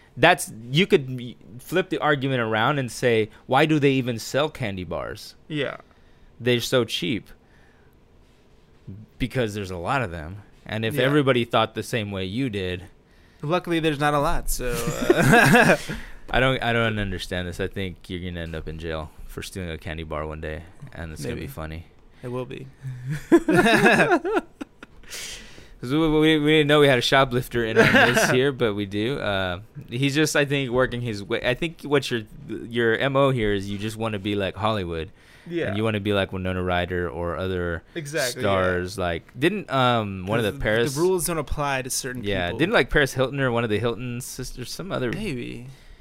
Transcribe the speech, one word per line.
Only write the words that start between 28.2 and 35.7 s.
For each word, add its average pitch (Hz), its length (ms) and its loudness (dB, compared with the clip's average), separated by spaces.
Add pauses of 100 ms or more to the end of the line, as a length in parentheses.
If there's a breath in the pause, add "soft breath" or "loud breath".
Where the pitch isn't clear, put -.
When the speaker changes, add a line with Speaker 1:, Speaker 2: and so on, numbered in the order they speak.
Speaker 2:
<laughs> - 20 4
Speaker 1:
here, 131 180 4
but 120 240 0
we 104 120 -2
do. 107 320 -2
Uh, 95 420 -2 (300)
he's 135 240 0
just, 151 200 2
I 147 120 4
think, 139 240 -2
working 123 320 0
his 107 200 -4
way. 113 220 -4
I 123 80 2
think 165 300 -6
what 139 280 0
your, 117 120 -4 (260)
your 113 480 0
M 135 180 0
O 135 160 4
here 110 220 0
is 98 160 -4
you 101 80 -6
just 107 200 -6
wanna 110 220 -4
be 104 160 -2
like 98 220 -2
Hollywood. 98 560 -4 (360 soft breath)
Speaker 2:
Yeah. 165 200 -4
Speaker 1:
And 98 80 -4